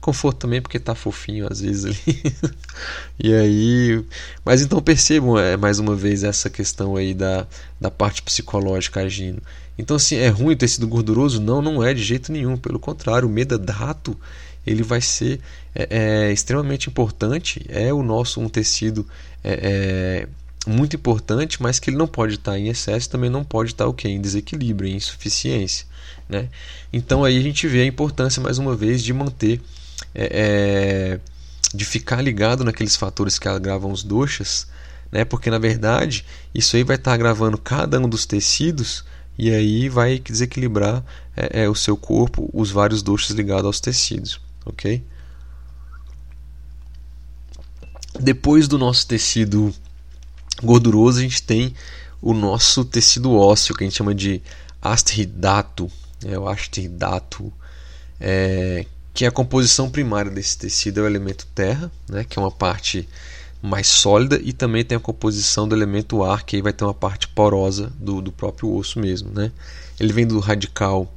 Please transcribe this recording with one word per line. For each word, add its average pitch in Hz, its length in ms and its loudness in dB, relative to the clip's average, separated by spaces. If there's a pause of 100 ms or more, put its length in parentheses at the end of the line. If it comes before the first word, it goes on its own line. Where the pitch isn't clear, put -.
Conforto - 380 2
também 123 220 0
porque - 180 -6
tá 117 160 -2
fofinho 104 560 -4
às 98 100 -6
vezes 101 240 -2
ali. 104 380 -2 (320)
<laughs> - 100 -16 (520)
E - 160 4
aí, 110 720 4 (400)
mas 131 160 6
então 143 220 2
percebam, 147 560 6
é, 92 180 4
mais 104 220 4
uma 104 160 2
vez 98 300 2
essa - 260 0
questão 98 460 -2
aí 95 180 0
da, 95 320 0 (340)
da - 80 -2
parte - 340 0
psicológica 95 760 -2
agindo. 95 400 -4 (380)
Então, 127 180 0
assim, 143 200 2
é 123 120 6
ruim 123 260 4
o - 20 0
tecido 120 320 2
gorduroso? 117 520 2
Não, 123 220 2
não 151 200 0
é 127 120 4
de 117 80 -2
jeito 127 300 -2
nenhum. 131 240 -2
Pelo 120 240 -4
contrário, 120 480 0
o - 20 2
medato, 110 880 -2 (480)
ele 110 160 0
vai 117 180 0
ser, 123 400 -2 (320)
é, - 140 -2 (420)
é, 104 40 4
extremamente 139 560 -2
importante. 123 800 -2
É 120 260 0
o 143 80 0
nosso, 120 380 0
um 113 80 -2
tecido, 107 580 -2 (380)
é, 95 800 0
é, - 20 -14 (380)
muito 143 300 2
importante, 123 680 0
mas 123 160 0
que - 120 0
ele 131 60 0
não 160 100 4
pode 110 320 -2
tá 98 200 -2
em 104 100 0
excesso, 117 400 -2
também 123 220 0
não 139 140 -2
pode 113 300 -2
tá 107 120 0
o 127 60 0
quê? 123 160 -4
Em 98 120 -2
desequilíbrio, 101 680 -2
em 95 80 -2
insuficiência, 104 880 -4 (420)
né? 101 200 -4 (440)
Então 131 320 2
aí 127 140 6
a 131 40 4
gente 143 260 0
vê 123 140 4
a 131 40 6
importância, 131 560 0
mais 127 160 0
uma 135 160 0
vez, 113 280 2
de 113 100 -2
manter, 123 480 0 (540)
é, 107 180 -2
é, 98 880 2 (540)
de 101 100 -2
ficar 123 380 -2
ligado 120 420 2
naqueles 107 320 0
fatores 98 420 0
que - 100 -2
agravam 98 440 -2
os 98 100 -6
doshas, 110 640 -2 (460)
né? 107 120 0
Porque, 120 260 -2
na 113 80 2
verdade, 113 680 2 (300)
isso 117 220 2
aí 123 80 6
vai 135 120 2
tá 127 160 2
agravando 110 460 4
cada 139 420 0
um 127 80 2
dos 110 160 0
tecidos 139 800 0 (340)
e 113 120 2
aí 110 380 4
vai 123 300 2
desequilibrar, 120 840 0 (320)
é, - 280 0
é, 104 40 4
o 107 60 2
seu 104 220 2
corpo, - 580 2
os 104 160 0
vários 104 320 4
doshas 104 340 0
ligados 98 300 0
aos 101 140 -2
tecidos, - 600 -2 (240)
ok? 113 400 -4 (3250)
Depois 143 500 6
do 143 100 2
nosso 123 300 2
tecido 107 680 2 (880)
gorduroso, 117 560 6
a 127 40 0
gente 127 200 -2
tem 123 320 0 (480)
o 113 100 2
nosso 110 520 4
tecido 123 500 4
ósseo, 101 400 8
que 101 100 -2
a - 20 0
gente 95 100 -2
chama 101 180 0
de 98 260 0 (400)
asthridato, 98 1120 2 (340)
é, 98 140 -6
o 95 100 -4
asthridato, 92 1040 -4 (680)
é, 95 640 0 (260)
que - 120 -2
é 120 40 6
a 120 40 2
composição 131 580 2
primária 107 400 0
desse 95 280 -4
tecido 101 420 -2
é - 20 4
o 107 40 2
elemento 98 480 -2
terra, 135 360 0 (180)
né, 101 160 -4
que - 140 -8
é 104 40 0
uma 95 80 2
parte 92 580 -2 (540)
mais 101 240 -2
sólida, 123 560 6
e 127 100 -4
também 117 320 0
tem 120 120 -2
a 113 40 0
composição 107 640 0
do 107 80 4
elemento 104 480 2
ar, 98 220 2
que - 120 -4
aí 98 60 0
vai 101 100 0
ter - 120 -2
uma 101 100 0
parte - 340 -4
porosa 98 720 2
do, 98 220 -4
do 95 100 -6
próprio 101 440 -4
osso 98 260 -4
mesmo, 98 300 -2
né? 104 200 -2 (480)
Ele 107 140 4
vem 117 140 4
do 113 120 2
radical 98 800 0